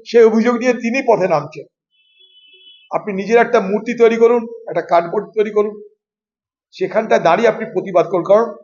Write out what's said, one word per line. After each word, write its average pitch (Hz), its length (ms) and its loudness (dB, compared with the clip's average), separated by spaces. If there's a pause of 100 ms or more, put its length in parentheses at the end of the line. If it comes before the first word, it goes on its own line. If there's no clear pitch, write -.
সেই 233 180 4
অভিযোগ 226 320 2
নিয়ে 247 180 -2
তিনি 233 340 -4
পথে 190 200 2
নামছেন। 147 380 -4 (1300)
আপনি 190 220 -6
নিজের 196 240 0
একটা 233 220 2
মূর্তি 208 380 -6
তৈরি 226 200 4
করুন, 233 300 2 (200)
একটা 165 140 -6
কার্ডবোর্ড 175 440 -2 (100)
তৈরি 214 160 -2
করুন, 208 300 -4 (920)
সেখানটা 196 480 -2
দাঁড়িয়ে 180 300 2
আপনি 220 160 -4
প্রতিবাদ 180 440 -2
করুন, 175 140 -2
কারণ 220 300 2 (100)